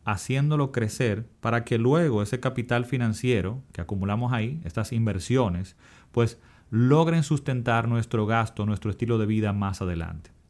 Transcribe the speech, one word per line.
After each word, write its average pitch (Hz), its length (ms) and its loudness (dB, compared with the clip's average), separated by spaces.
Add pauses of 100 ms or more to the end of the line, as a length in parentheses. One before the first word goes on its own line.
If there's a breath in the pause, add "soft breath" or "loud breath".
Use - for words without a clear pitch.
haciéndolo 139 640 0
crecer 113 560 -2 (140)
para 117 240 0
que 120 140 0
luego 127 440 4
ese 123 160 -2
capital 120 460 -2
financiero 120 880 -2
que - 80 -10
acumulamos 101 520 -2
ahí, 123 320 -4
estas 104 280 -6
inversiones, 107 840 0 (360 loud breath)
pues 117 280 0 (300 soft breath)
logren 151 540 4
sustentar 123 640 0
nuestro 113 380 0
gasto, 113 380 0
nuestro 107 260 -2
estilo 113 280 0
de 107 80 2
vida 107 260 2
más 98 300 -2
adelante. 82 480 -6 (200)